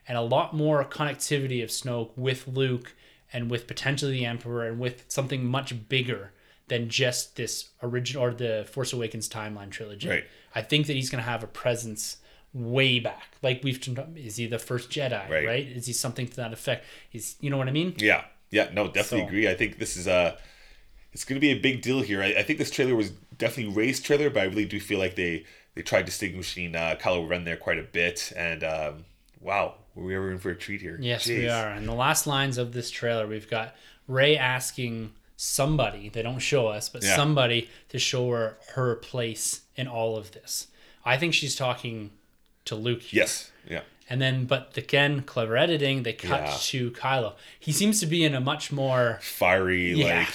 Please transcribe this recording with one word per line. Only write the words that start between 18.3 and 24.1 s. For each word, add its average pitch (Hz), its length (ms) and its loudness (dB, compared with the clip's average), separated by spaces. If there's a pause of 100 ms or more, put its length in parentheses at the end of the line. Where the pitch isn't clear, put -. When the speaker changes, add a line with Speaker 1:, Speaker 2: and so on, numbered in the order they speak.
Speaker 2:
Yeah, 104 200 4
no, 98 160 2
definitely 101 340 0
Speaker 1:
So - 60 -4
Speaker 2:
agree. 101 220 2
I 90 60 2
think 107 240 0
this - 180 -4
is 90 100 -4
a, 90 300 4 (720)
it's - 140 -10
gonna 135 160 -2
be 147 100 8
a 113 80 2
big 127 220 2
deal 127 200 2
here. 98 200 0
I, 98 60 4
I 104 160 4
think 151 160 0
this - 120 -2
trailer 131 240 2
was 104 140 2 (280)
definitely 113 360 -2
Rey's 123 260 2
trailer, 147 300 2